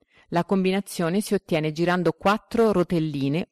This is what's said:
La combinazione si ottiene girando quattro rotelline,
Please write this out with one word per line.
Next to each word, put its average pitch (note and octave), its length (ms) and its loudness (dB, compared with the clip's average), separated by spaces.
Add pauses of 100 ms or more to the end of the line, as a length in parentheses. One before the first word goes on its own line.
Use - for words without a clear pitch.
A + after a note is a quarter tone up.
(320)
La E3+ 140 0
combinazione F#3+ 760 0
si - 120 -4
ottiene D#3 380 -2
girando E3+ 400 0
quattro A3 600 0
rotelline, D#3 800 0